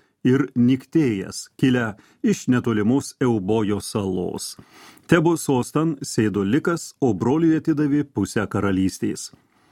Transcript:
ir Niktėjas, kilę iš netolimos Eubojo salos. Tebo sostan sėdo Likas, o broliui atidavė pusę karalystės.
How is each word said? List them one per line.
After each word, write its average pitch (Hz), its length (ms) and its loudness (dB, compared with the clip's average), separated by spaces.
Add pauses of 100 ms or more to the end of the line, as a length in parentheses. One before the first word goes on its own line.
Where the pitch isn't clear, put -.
(260)
ir 131 220 4 (100)
Niktėjas, 120 960 0
kilę 123 460 0 (260)
iš 208 240 0
netolimos 120 640 0 (100)
Eubojo 107 560 0
salos. 92 760 -6 (500)
Tebo 170 320 4
sostan 147 640 -2
sėdo 104 400 0
Likas, 156 560 -2
o 123 160 2
broliui 156 460 2
atidavė 147 500 0
pusę 101 400 -2
karalystės. 95 800 -2 (420)